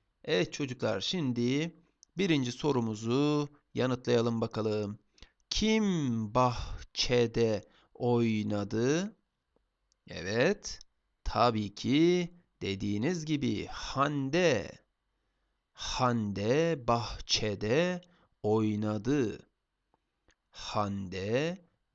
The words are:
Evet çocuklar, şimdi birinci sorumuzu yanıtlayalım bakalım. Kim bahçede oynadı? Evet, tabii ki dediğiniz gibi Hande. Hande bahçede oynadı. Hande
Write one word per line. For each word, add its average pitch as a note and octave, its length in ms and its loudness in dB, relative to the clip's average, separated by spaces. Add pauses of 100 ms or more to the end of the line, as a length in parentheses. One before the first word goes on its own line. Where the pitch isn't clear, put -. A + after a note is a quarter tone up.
(240)
Evet D#3+ 300 -2
çocuklar, B2 480 -2
şimdi C3+ 720 0 (420)
birinci D#3 340 2
sorumuzu C3 1000 0 (240)
yanıtlayalım A#2+ 680 0
bakalım. G#2+ 580 -2 (500)
Kim E3 840 0
bahçede A#2 1300 0 (280)
oynadı? A2+ 1200 0 (920)
Evet, A2 720 -2 (440)
tabii G#2+ 520 2
ki E3+ 580 2 (280)
dediğiniz G#2 640 -2
gibi B2+ 400 -2
Hande. C#3 1040 0 (1000)
Hande A#2+ 1120 0
bahçede A#2 1120 0 (420)
oynadı. G#2+ 1040 0 (1000)
Hande G2+ 1120 -4 (300)